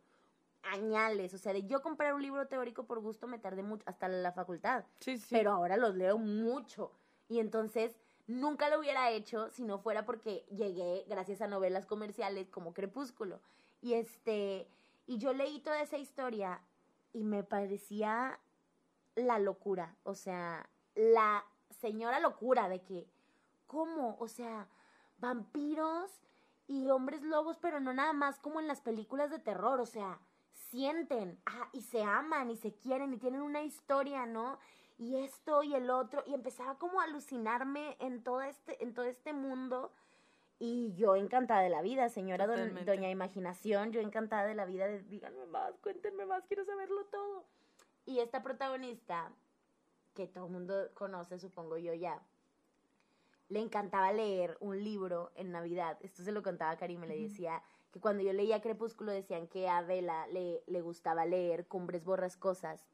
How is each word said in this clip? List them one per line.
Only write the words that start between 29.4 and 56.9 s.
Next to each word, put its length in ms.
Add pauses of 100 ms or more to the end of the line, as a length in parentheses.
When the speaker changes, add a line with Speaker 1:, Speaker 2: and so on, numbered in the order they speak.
Speaker 1:
o 60
sea, 340 (500)
sienten, 760
ah, 260
y 100
se 220
aman, 480
y 60
se 180
quieren, 380
y 40
tienen 240
una 220
historia, 600
¿no? 340 (400)
Y 180
esto 460
y 120
el 140
otro, 380
y 60
empezaba 440
como 220
a 60
alucinarme 920
en 240
todo 180
este, 420
en 100
todo 120
este 280
mundo, 580 (680)
y 360
yo 200
encantada 460
de 80
la 120
vida, 280
señora 380
don-, 100
Speaker 2:
Totalmente. 380
Speaker 1:
doña 140
Imaginación, 840
yo 100
encantada 440
de 100
la 100
vida 220
de, 160
"Díganme 440
más, 340
cuéntenme 440
más, 220
quiero 180
saberlo 400
todo". 400 (600)
Y 140
esta 220
protagonista, 920 (840)
que 120
todo 200
el 60
mundo 200 (220)
conoce, 440
supongo 380
yo 160
ya, 280 (1300)
le 120
encantaba 520
leer 460
un 240
libro 520
en 160
Navidad. 500
Esto 220
se 80
lo 120
contaba 280
a 60
Karim, 240